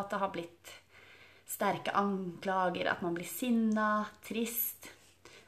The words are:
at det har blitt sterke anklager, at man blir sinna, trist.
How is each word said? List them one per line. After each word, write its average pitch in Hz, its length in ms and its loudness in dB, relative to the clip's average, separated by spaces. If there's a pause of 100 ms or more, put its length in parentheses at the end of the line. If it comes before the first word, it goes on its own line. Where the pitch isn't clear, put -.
at 202 60 -8
det 208 80 0
har 190 120 0
blitt - 440 -10 (760)
sterke - 460 0
anklager, 190 960 0
at - 140 2
man 170 120 0
blir 175 120 -4
sinna, 214 800 2 (160)
trist. - 680 -2 (580)